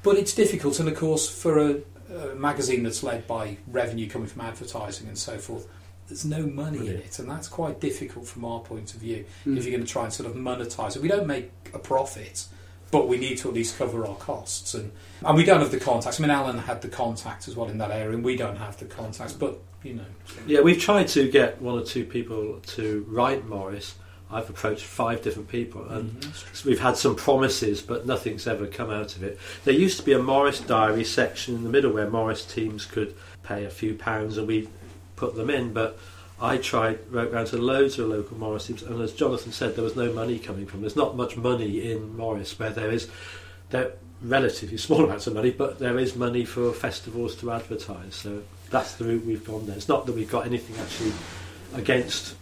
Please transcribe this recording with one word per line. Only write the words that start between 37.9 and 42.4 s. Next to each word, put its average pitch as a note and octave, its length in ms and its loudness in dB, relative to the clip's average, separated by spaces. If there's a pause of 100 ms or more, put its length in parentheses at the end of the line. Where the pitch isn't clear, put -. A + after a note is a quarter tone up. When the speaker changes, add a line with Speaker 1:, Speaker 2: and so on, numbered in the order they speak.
Speaker 2:
of A2+ 100 2
local G#2+ 280 -2
Morris G#2+ 280 -4
teams, A2+ 160 -8
and A#2 200 -6
as G#2+ 120 -2
Jonathan B2+ 380 0
said, - 240 -2
there A2+ 80 0
was A2+ 120 -2
no A#2+ 160 2
money A2+ 280 -2
coming G2 260 -6
from. F#2+ 160 -10
There's G#2 140 -4
not C#3 200 2
much A#2+ 220 -2
money A#2 540 0
in A2 260 -6
Morris, G#2+ 400 -4